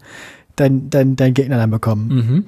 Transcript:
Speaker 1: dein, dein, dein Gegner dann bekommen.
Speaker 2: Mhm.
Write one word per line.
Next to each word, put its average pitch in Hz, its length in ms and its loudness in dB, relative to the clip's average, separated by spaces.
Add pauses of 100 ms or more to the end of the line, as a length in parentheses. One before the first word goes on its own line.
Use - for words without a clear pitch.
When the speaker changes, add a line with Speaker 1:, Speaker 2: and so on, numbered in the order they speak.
(560)
Speaker 1:
dein, 139 340 0
dein, 135 240 2
dein 127 200 2
Gegner 127 240 0
dann 113 120 0
bekommen. 110 380 -2
Speaker 2:
Mhm. 131 400 0